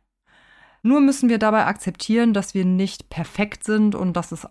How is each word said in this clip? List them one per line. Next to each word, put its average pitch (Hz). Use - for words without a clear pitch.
Nur 269
müssen 277
wir 233
dabei 214
akzeptieren, 220
dass 196
wir 190
nicht 185
perfekt 202
sind 214
und 180
dass 175
es -